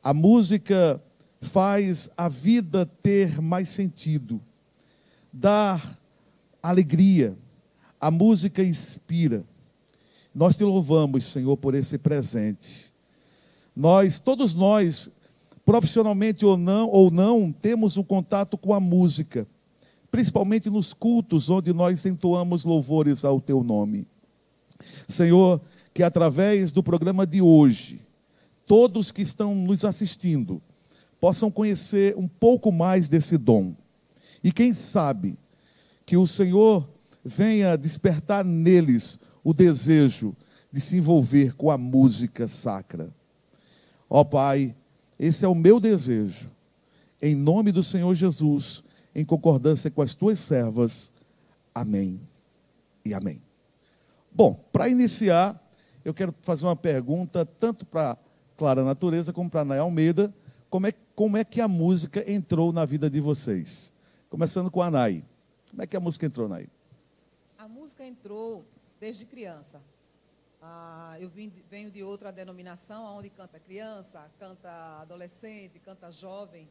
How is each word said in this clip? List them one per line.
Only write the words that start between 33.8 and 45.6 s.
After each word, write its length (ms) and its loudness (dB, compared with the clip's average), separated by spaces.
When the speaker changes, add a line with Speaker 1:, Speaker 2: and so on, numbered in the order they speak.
Speaker 1:
E 80 2
quem 220 2
sabe 640 -4
que 140 2
o 80 4
Senhor 600 2
venha 500 0
despertar 720 -2
neles 760 2
o 60 2
desejo 800 2
de 80 -6
se 160 -4
envolver 580 2
com 160 0
a 80 0
música 720 2
sacra. 680 -12
Ó 140 4
Pai, 500 -2
esse 280 -2
é 40 2
o 60 2
meu 240 6